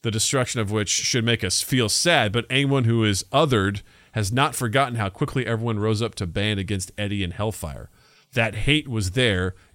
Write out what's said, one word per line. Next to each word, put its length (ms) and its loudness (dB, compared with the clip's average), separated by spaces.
the 80 0
destruction 500 0
of 100 -2
which 160 0
should 380 0
make 180 2
us 180 0
feel 280 2
sad, 420 2
but 180 0
anyone 360 2
who 180 4
is 200 2
othered 480 2
has 180 -2
not 240 2
forgotten 400 0
how 140 0
quickly 360 -4
everyone 340 -2
rose 220 0
up 140 -4
to 120 -4
band 320 -2
against 380 -4
Eddie 260 -4
and 100 -6
Hellfire. 560 -8
That 220 -2
hate 320 0
was 240 -2
there, 440 0